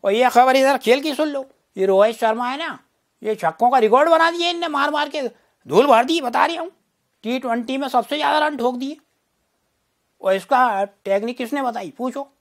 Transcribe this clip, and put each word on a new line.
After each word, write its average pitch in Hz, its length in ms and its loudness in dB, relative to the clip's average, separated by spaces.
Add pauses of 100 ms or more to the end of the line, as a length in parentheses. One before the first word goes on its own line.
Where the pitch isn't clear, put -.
और 196 80 0
ये 240 200 2
खबर 254 240 6
इधर 269 240 4
खेल 254 220 2
की 302 120 -4
सुन 302 140 -2
लो, 277 180 -6 (320)
ये 190 80 0
रोहित 202 300 2
शर्मा 226 340 -2
है 247 100 -8
ना, 320 180 -10 (440)
ये 214 140 -4
छक्कों 180 340 0
का 262 100 2
record 247 300 4
बना 330 220 4
दिया 339 180 -2
इनने, 339 180 -6
मार 294 240 -2
मार 294 180 -4
के 294 120 -6 (460)
धूल 190 200 4
भर 240 180 6
दी, 320 160 -2
बता 254 240 0
रही 330 100 -4
हूँ। 330 140 -10 (540)
टी 247 160 -4
ट्वेंटी 240 380 -4
में 277 120 -6
सबसे 247 260 -2
ज़्यादा 302 320 0
run 294 100 -6
ठोक 247 180 -2
दिए। 269 220 -10 (1200)
और 190 140 0
इसका 214 480 0 (220)
टेक्निक 208 320 -4
किसने 254 240 -6
बताई 220 360 -6
पूछो। 262 300 -8 (140)